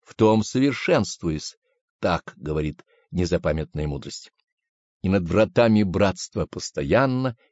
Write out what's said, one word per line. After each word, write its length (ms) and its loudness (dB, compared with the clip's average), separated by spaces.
в 140 -20
том 280 4
совершенствуясь, 1120 -2
так 380 -2
говорит 460 -4
незапамятная 760 -2
мудрость. 440 -10
И 60 0
над 200 0
вратами 540 4
братства 640 -2
постоянно 880 -2